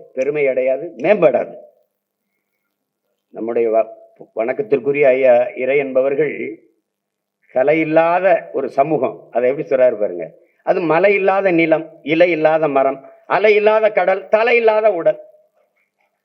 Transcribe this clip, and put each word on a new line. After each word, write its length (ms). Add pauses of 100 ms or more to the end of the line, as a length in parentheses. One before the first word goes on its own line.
(140)
பெருமை 340
அடையாது, 500
மேம்படாது. 560 (1800)
நம்முடைய 400
வ-, 200 (460)
வணக்கத்திற்குரிய 680
ஐயா 420 (120)
இறை 220
என்பவர்கள் 840 (880)
கலை 280
இல்லாத 720
ஒரு 160
சமூகம், 600
அதை 180
எப்படி 180
சொல்றாரு 320
பாருங்க. 340 (300)
அது 180
மலை 320
இல்லாத 380
நிலம், 500
இலை 300
இல்லாத 360
மரம், 320 (260)
அலை 300
இல்லாத 360
கடல், 360
தலை 280
இல்லாத 360
உடல். 280 (1040)